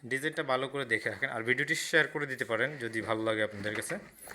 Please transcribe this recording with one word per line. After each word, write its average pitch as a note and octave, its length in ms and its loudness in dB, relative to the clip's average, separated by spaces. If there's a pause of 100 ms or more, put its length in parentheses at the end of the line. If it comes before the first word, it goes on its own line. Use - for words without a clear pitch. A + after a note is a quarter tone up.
ডিজাইনটা C#3+ 380 -2
ভালো C3 240 2
করে C#3 180 -2
দেখে A2+ 240 2
রাখেন, G#2 200 -2
আর A#2 140 -2
ভিডিওটি C#3 320 2
শেয়ার D3+ 320 4
করে D3 180 -2
দিতে C3 200 -4
পারেন A#2+ 320 0
যদি A2+ 240 -2
ভালো A2 220 0
লাগে A2 200 2
আপনাদের G#2 320 -4
কাছে। C3 220 -4 (380)